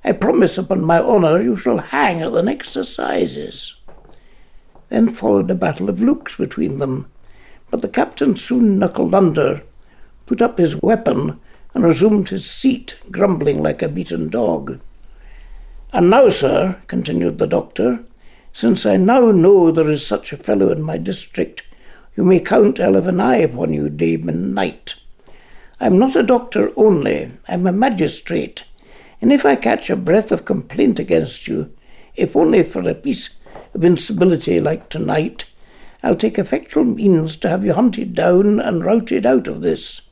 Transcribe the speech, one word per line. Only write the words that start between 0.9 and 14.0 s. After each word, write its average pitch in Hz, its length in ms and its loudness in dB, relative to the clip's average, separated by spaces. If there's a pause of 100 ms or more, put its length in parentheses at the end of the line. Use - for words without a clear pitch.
honour 175 420 4
you 240 140 0
shall 220 220 0
hang 165 440 -2
at - 120 -4
the 170 80 0
next 269 340 -4
assizes." - 1000 -6 (1120)
Then 226 200 2
followed 180 420 0
a 185 40 0
battle 180 340 -4
of 180 120 -4
looks - 340 -2
between 143 440 -6
them, 135 260 -6 (640)
but - 120 -6
the - 60 -6
captain 277 480 -2
soon 226 440 2
knuckled 175 340 0
under, 160 480 2 (640)
put - 160 -2
up - 160 0
his 151 240 0
weapon, 214 580 0 (340)
and 247 120 0
resumed 185 420 4
his 190 180 -6
seat, - 520 -2 (120)
grumbling 160 540 0
like - 180 -2
a 82 60 -2
beaten 80 400 -6